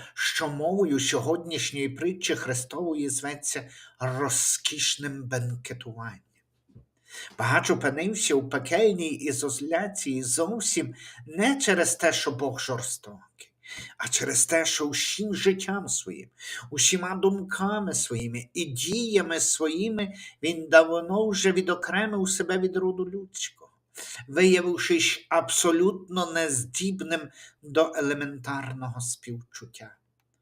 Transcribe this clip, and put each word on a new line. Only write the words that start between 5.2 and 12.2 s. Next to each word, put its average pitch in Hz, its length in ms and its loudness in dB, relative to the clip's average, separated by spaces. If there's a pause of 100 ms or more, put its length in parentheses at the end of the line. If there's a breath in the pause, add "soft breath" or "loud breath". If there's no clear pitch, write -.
бенкетуванням. 120 960 -6 (1160 loud breath)
Багач 135 320 2
опинився 151 680 2
у 135 140 2
пекельній 170 640 2
ізоляції 143 1080 -2
зовсім 165 720 -2 (300 loud breath)
не 214 360 0
через 170 340 4
те, 165 180 2
що - 180 -2